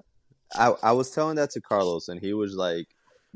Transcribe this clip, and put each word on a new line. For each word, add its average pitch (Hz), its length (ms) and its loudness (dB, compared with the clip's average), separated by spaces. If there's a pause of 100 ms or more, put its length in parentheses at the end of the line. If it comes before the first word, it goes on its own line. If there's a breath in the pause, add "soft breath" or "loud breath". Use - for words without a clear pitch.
(540)
I, 120 200 4 (100)
I 110 80 6
was 127 200 2
telling 156 260 -2
that 143 140 0
to 107 100 -10
Carlos, 90 480 0
and 87 100 -10
he 101 140 -4
was 104 220 -2
like, 87 320 -2 (480 soft breath)